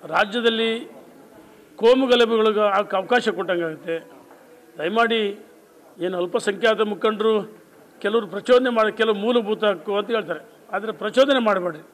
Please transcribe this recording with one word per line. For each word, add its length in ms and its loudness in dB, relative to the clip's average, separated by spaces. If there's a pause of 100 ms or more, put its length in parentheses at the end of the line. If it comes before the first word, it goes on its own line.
(160)
ರಾಜ್ಯದಲ್ಲಿ 540 0 (1080)
ಕೋಮು 320 4
ಗಲಭೆಗಳಿಗೆ 520 2 (140)
ಆಗ 240 -2
ಅವಕಾಶ 360 0
ಕೊಟ್ಟಂಗಾಗುತ್ತೆ. 580 -4 (840)
ದಯಮಾಡಿ 440 0 (840)
ಏನು 160 -4
ಅಲ್ಪಸಂಖ್ಯಾತ 600 0 (120)
ಮುಖಂಡರು 400 0 (680)
ಕೆಲವರು 340 -2
ಪ್ರಚೋದನೆ 420 2
ಮಾಡಿ, 140 2 (100)
ಕೆಲವು 240 2
ಮೂಲಭೂತ 460 0
ಹಕ್ಕು 260 -4
ಅಂತ 180 -4
ಹೇಳ್ತಾರೆ, 280 -6 (320)
ಆದರೆ 160 -6 (100)
ಪ್ರಚೋದನೆ 460 4
ಮಾಡಬೇಡ್ರಿ. 360 -2 (100)